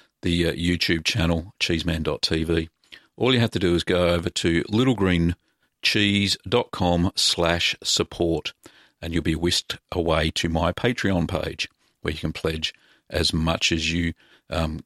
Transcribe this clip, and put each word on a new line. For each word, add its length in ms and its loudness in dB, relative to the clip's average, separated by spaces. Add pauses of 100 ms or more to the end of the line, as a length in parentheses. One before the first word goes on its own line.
(220)
the, 260 2
uh, 40 0
YouTube 540 0
channel, 560 0
cheeseman 420 -2
dot 180 -2
T 220 0
V. 240 0 (520)
All 140 4
you 60 4
have 120 2
to 80 -2
do 140 4
is 100 2
go 260 2
over 200 0
to 360 0
littlegreencheese 1700 0 (100)
dot 220 0
com 460 2
slash 680 0
support, 720 -2 (480)
and 100 -8
you'll 120 -2
be 100 0
whisked 460 -2 (120)
away 440 0
to 140 -2
my 220 0
Patreon 560 0
page, 400 -4 (340)
where 120 -4
you 60 -8
can 120 -4
pledge 440 -6 (340)
as 240 0
much 380 0
as 200 -2
you, 220 -2 (380)
um, 340 -4